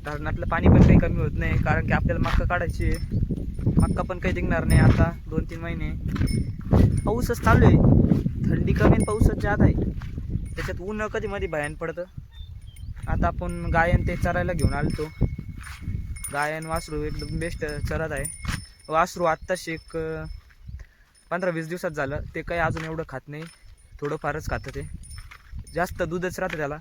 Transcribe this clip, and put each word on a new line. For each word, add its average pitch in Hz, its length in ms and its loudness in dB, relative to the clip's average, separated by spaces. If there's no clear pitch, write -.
धरणातलं 156 420 -6
पाणी 170 200 2
पण - 140 10
काही 175 180 10
कमी 170 220 2
होत 151 160 -2
नाही, 160 260 0
कारण 160 240 0
की 160 60 2
आपल्याला 165 360 0
मक्का 175 160 2
काढायची 175 400 0
आहे, - 340 0
मक्का 170 320 2
पण 180 100 -6
काही 185 160 0
निघणार 175 280 0
नाही 170 160 6
आता 165 320 6
दोन 160 220 -2
तीन 165 100 -10
महिने. 160 320 -6
पाऊसच 233 360 0
चालू 226 240 6
आहे, - 120 10
थंडी - 240 0
कमी 208 220 6
आणि 220 80 2
पाऊसच 220 380 2
जात 208 200 0
आहे, - 120 6
त्याच्यात - 260 -6
ऊन 214 320 -4
कधी 220 140 -4
मध्ये 196 200 -4
भयान 151 260 -4
पडतं. 165 300 -8
आता 160 200 2
आपण 175 460 -4
गायन 170 340 4
ते 175 80 0
चरायला 175 380 0
घेऊन - 200 2
आलतो, 151 360 -2
गायन 151 320 -4
वासरू 160 380 -4
एकदम 147 360 -6
बेस्ट 165 240 -6
चरत 156 220 -4
आहे. 139 120 -6
वासरू 175 340 0
आत्ताशी 170 480 -2
एक, 160 260 -10
अं, 160 280 -6
पंधरा 180 180 -2
वीस 165 180 -4
दिवसात 175 240 -6
झालं, 147 300 -4
ते 165 60 -6
काही 170 180 -4
अजून 160 260 -2
एवढं 160 240 -6
खात 131 180 -12
नाही, 147 160 -12
थोडंफारच 151 500 -6
खातं 127 260 -6
ते, 139 60 -8
जास्त 175 300 -4
दूधच 175 360 -4
राहतं 180 180 -4
त्याला 147 240 -6